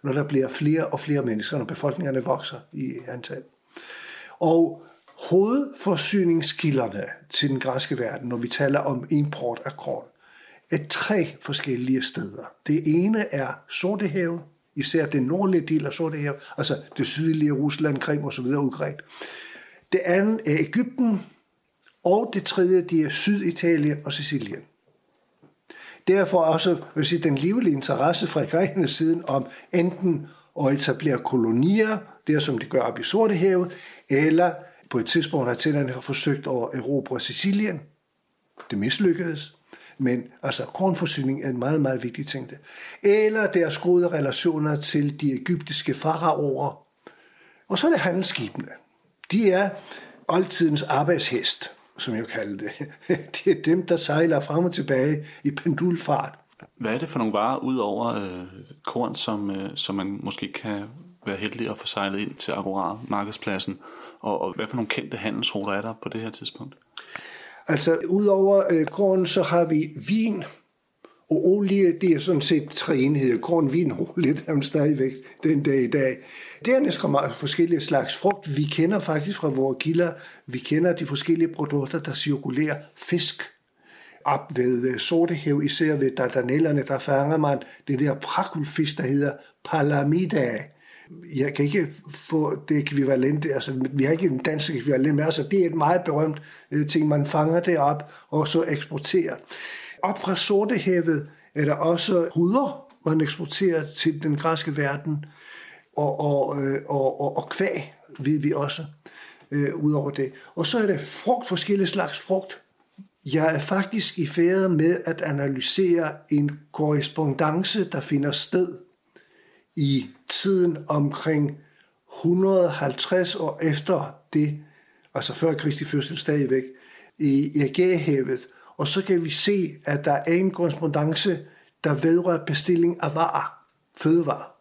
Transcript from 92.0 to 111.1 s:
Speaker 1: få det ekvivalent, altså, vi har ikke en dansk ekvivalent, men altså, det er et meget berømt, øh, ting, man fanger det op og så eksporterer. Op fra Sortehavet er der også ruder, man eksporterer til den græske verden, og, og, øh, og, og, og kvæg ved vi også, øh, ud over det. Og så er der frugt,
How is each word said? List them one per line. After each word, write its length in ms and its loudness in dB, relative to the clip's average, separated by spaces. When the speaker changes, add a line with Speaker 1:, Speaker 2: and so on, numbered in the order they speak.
Speaker 1:
få 540 -2
det 80 2
ekvivalent, 800 2
altså, 380 -2
vi 120 2
har 80 4
ikke 140 2
en 120 0
dansk 320 -2
ekvivalent, 440 2
men 100 2
altså, 260 2
det 120 4
er 40 4
et 80 -2
meget 300 4
berømt, 380 0
øh, 160 2
ting, 220 2
man 180 4
fanger 340 2
det 180 2
op 340 0
og 180 0
så 200 2
eksporterer. 680 -2
Op 160 -2
fra 180 -2
Sortehavet 920 2
er 100 0
der 100 2
også 640 2
ruder, 580 0
man 140 2
eksporterer 640 -2
til 260 0
den 140 0
græske 400 -2
verden, 480 -2
og, 240 -2
og, 420 0
øh, 160 0
og, 320 0
og, 160 -2
og 120 -4
kvæg 460 -2
ved 220 0
vi 120 0
også, 300 -2
øh, 240 0
ud 180 2
over 180 0
det. 220 -4
Og 120 -2
så 120 2
er 80 4
der 120 2
frugt, 500 -2